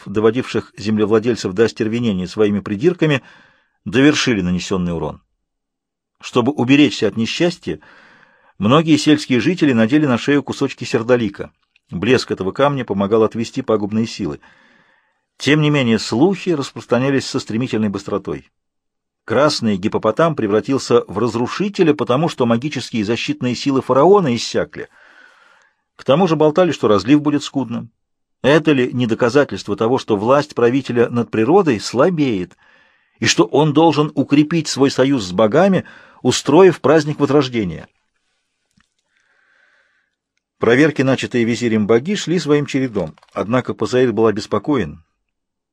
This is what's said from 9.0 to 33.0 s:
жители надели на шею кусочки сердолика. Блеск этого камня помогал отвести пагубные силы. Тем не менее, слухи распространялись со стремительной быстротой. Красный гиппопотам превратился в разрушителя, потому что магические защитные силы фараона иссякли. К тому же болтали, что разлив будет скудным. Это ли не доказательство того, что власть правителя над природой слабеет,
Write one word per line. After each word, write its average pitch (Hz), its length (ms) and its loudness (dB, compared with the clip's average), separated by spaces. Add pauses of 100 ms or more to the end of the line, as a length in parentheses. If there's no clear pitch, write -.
жители 151 340 0
надели 117 320 2
на 127 120 0
шею 143 260 0
кусочки 131 400 -6
сердолика. 113 680 -2 (400)
Блеск 107 400 0
этого 95 200 -4
камня 135 340 -2
помогал 101 380 0
отвести 113 380 -4
пагубные 110 440 -2
силы. 85 340 -8 (1000)
Тем 151 240 2
не 151 80 2
менее, 123 300 2
слухи 170 500 0
распространялись 131 760 -2
со - 140 -6
стремительной 110 500 -2
быстротой. 98 600 -8 (800)
Красный 117 480 0
гиппопотам 107 580 0
превратился 117 720 0
в 92 120 -8
разрушителя, 135 720 0
потому 135 360 -2
что - 180 -2
магические 117 580 -4
защитные 123 480 -4
силы 131 300 -2
фараона 147 520 4
иссякли. 87 540 -6 (1080)
К - 80 -20
тому 160 240 2
же 160 80 0
болтали, 156 360 2
что 127 160 0
разлив 107 340 4
будет 143 220 -2
скудным. 117 480 -8 (500)
Это 156 300 2
ли 127 200 0
не 123 140 -2
доказательство 113 720 0
того, 113 240 0
что 110 180 -2
власть 131 380 0
правителя 120 560 0
над 120 180 -4
природой 131 500 2
слабеет, 131 800 -2 (640)